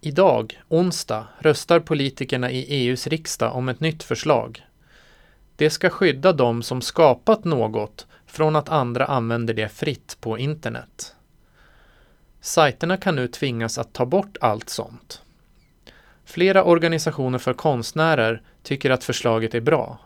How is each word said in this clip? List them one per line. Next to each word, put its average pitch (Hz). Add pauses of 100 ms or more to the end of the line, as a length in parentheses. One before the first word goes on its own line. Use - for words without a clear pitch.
Idag, 139
onsdag, 160 (120)
röstar 156
politikerna 135
i 127
E 139
U:s 127
riksdag 139
om 127
ett 123
nytt 160
förslag. 117 (880)
Det 151
ska 175
skydda 165
dem 120
som 127
skapat 165
något 110 (180)
från 156
att 147
andra 131
använder 117
det 107
fritt -
på 110
internet. 120 (1200)
Sajterna 165
kan 185
nu 127
tvingas 117
att 123
ta 123
bort 196
allt 110
sånt. - (1040)
Flera 190
organisationer 160
för 127
konstnärer 131 (220)
tycker 135
att 127
förslaget 113
är 117
bra. 139